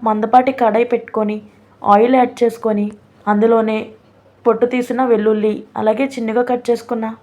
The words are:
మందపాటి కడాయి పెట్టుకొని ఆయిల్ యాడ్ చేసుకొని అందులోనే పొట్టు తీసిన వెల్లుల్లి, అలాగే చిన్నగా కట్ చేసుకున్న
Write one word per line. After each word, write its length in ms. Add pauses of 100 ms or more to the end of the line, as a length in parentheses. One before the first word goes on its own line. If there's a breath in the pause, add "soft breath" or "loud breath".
మందపాటి 460 (100)
కడాయి 300
పెట్టుకొని 440 (540 soft breath)
ఆయిల్ 280
యాడ్ 220
చేసుకొని 440 (460)
అందులోనే 480 (680)
పొట్టు 280
తీసిన 280 (100)
వెల్లుల్లి, 440 (240)
అలాగే 340
చిన్నగా 380
కట్ 180
చేసుకున్న 360 (180)